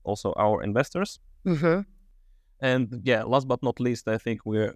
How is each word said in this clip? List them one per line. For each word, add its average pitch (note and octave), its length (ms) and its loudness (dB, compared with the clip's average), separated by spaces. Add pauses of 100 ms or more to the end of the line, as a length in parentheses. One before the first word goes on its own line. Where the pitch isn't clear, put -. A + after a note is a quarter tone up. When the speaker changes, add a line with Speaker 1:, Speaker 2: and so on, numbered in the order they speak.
Speaker 1:
also G2+ 320 -4
our G#2 280 2
investors. C#3+ 560 -2 (260)
Speaker 2:
Mm-hmm. E3+ 360 2 (800)
Speaker 1:
And B2+ 440 0
yeah, A#2+ 200 2
last C3 240 0
but B2 140 0
not B2 180 -2
least, B2 280 -2
I A2 100 0
think A2 280 -4
we're, G#2+ 300 0